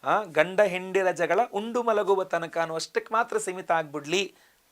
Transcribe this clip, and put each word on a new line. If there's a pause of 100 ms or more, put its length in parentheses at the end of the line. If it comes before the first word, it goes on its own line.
ಆ,
ಗಂಡ
ಹೆಂಡಿರ
ಜಗಳ (140)
ಉಂಡು
ಮಲಗುವ
ತನಕ
ಅನ್ನುವಷ್ಟಕ್ಕೆ
ಮಾತ್ರ
ಸೀಮಿತ
ಆಗ್ಬಿಡ್ಲಿ (360)